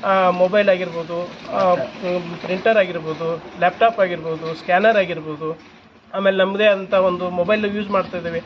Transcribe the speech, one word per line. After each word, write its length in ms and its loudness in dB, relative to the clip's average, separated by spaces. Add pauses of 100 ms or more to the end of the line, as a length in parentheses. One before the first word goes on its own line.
ಆ, 240 4
ಮೊಬೈಲ್ 400 4
ಆಗಿರ್ಬೋದು, 600 -2 (280)
ಆ, 160 4
ಮ್, 40 2 (640)
ಪ್ರಿಂಟರ್ 360 2
ಆಗಿರ್ಬೋದು, 680 -2 (160)
ಲ್ಯಾಪ್‌ಟಾಪ್ 400 2
ಆಗಿರ್ಬೋದು, 560 -2
ಸ್ಕ್ಯಾನರ್ 420 2
ಆಗಿರ್ಬೋದು, 600 -4 (540)
ಆಮೇಲೆ 240 2
ನಮ್ಮದೇ 280 2
ಅಂತ 280 2
ಒಂದು 360 2
ಮೊಬೈಲ್ 460 0
ಯೂಸ್ 140 -6
ಮಾಡ್ತಾ 280 -2
ಇದ್ದೀವಿ. 280 -6